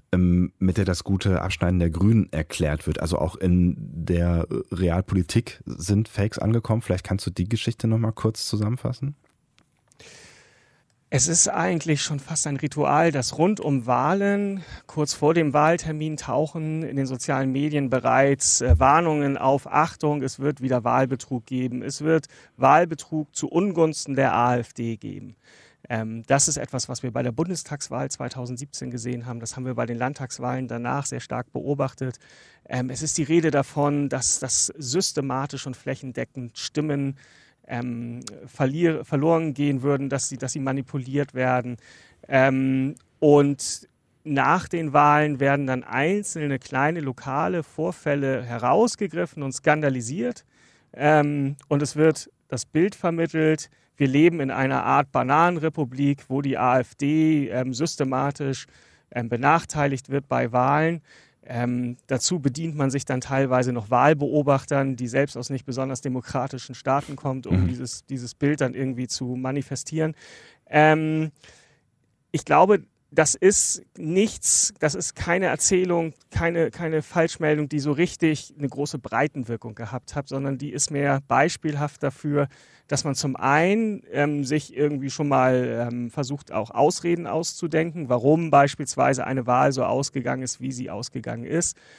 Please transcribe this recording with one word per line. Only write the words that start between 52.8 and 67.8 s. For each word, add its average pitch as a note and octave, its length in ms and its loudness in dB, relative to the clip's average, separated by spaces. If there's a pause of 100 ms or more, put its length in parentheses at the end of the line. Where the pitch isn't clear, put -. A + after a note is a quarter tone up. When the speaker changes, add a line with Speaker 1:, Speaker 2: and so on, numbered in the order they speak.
Speaker 2:
vermittelt, D#3+ 760 0 (280)
wir C#3 100 2
leben D#3+ 320 6
in C3+ 100 0
einer C3 340 0
Art C#3 280 2
Bananenrepublik, C#3+ 1160 2
wo C3+ 120 -2
die C3+ 160 -2
A B2+ 220 4
F - 160 -6
D, D3+ 540 2
ähm, B2+ 240 -4
systematisch, C3+ 920 -4 (460)
ähm, A#2 180 -4
benachteiligt C#3 800 2
wird C3+ 180 -2
bei B2 240 0
Wahlen. D3 500 2 (440)
Ähm, B2 520 -4 (100)
dazu C#3+ 320 -2
bedient D3 360 -4
man C3+ 160 0
sich C#3 140 -4
dann B2+ 160 -2
teilweise B2+ 520 0
noch G#2+ 160 -6
Wahlbeobachtern, C#3 1080 2
die B2 120 -6
selbst C3+ 280 0
aus B2 140 -8
nicht C3+ 160 -8
besonders C3 340 -4
demokratischen B2+ 760 -6
Staaten C#3 400 -2
kommt, C3 320 -6
um F#2 160 4
Speaker 1:
Mhm. F2 40 2
Speaker 2:
dieses, - 380 -6